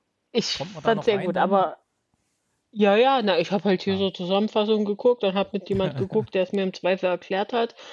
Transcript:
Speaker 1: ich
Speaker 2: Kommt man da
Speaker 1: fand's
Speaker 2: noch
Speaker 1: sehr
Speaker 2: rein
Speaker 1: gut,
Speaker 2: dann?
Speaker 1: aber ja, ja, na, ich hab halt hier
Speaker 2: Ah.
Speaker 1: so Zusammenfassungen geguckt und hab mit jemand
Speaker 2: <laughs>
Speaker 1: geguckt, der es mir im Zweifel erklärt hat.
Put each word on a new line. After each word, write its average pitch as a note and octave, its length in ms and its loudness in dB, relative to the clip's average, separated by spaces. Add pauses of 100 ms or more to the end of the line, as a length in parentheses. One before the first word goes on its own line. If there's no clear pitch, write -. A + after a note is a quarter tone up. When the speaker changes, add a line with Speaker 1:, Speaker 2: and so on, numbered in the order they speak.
(320)
Speaker 1:
ich - 260 -2
Speaker 2:
Kommt F#3+ 160 -10
man D#3 80 -14
da - 80 -2
Speaker 1:
fand's A3 60 2
Speaker 2:
noch F#3+ 80 -6
Speaker 1:
sehr G#3 120 2
Speaker 2:
rein E3 80 -4
Speaker 1:
gut, F3+ 120 -4
Speaker 2:
dann? C#3+ 80 2
Speaker 1:
aber F#3+ 340 0 (1000)
ja, G3+ 160 4
ja, B3+ 300 4
na, F#3 140 2
ich E3+ 140 0
hab G#3 120 -2
halt F#3+ 180 2
hier G3 120 -2
Speaker 2:
Ah. F#3+ 40 -4
Speaker 1:
so G3 120 0
Zusammenfassungen G#3 720 0
geguckt A3+ 400 0
und F#3+ 100 2
hab G3 200 -2
mit G3 160 -6
jemand F#3+ 260 0
Speaker 2:
<laughs> - 0 -
Speaker 1:
geguckt, G#3+ 380 -2
der F#3+ 80 2
es F3+ 100 -4
mir G3 100 0
im F#3+ 120 -2
Zweifel F#3 320 -2
erklärt F#3 480 -2
hat. A#3 200 -2 (180)